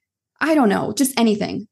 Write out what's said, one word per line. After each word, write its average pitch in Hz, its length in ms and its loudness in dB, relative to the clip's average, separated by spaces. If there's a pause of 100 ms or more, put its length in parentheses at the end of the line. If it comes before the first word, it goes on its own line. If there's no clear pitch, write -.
(400)
I 311 140 0
don't 262 140 4
know, 190 240 -2
just - 260 -2
anything. 208 540 0